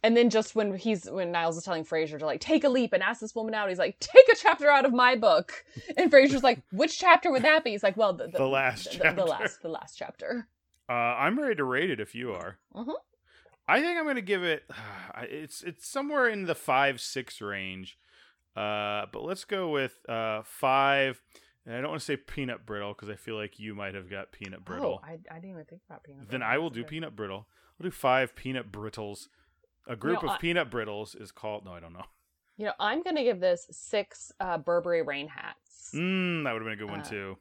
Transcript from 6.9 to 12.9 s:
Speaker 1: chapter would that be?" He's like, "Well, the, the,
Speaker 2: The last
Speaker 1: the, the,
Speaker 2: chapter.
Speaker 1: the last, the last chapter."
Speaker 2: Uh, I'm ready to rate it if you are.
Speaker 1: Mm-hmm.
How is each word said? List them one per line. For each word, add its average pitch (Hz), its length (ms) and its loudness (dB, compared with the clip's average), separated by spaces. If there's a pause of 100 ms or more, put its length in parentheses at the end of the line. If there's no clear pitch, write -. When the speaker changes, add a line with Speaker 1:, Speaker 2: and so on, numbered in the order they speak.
Speaker 1:
chapter 359 320 6
would 262 120 2
that 311 220 6
be?" 359 60 -2
He's 208 120 -6
like, 196 140 2
"Well, 208 180 4
the, 120 120 -10
the, - 120 -6
Speaker 2:
The 135 100 4
last 135 360 0
Speaker 1:
the, - 140 -8
the, - 60 0
Speaker 2:
chapter. 170 180 2
Speaker 1:
the 175 40 4
last, - 360 -2
the 170 60 -8
last - 280 -10
chapter." - 520 -8 (400)
Speaker 2:
Uh, 127 40 -4
I'm 120 460 0
ready 208 180 0
to 147 80 0
rate 135 260 0
it 113 100 -4
if 104 140 -10
you 120 180 -8
are. 90 260 -10 (160)
Speaker 1:
Mm-hmm. 233 160 -8 (760)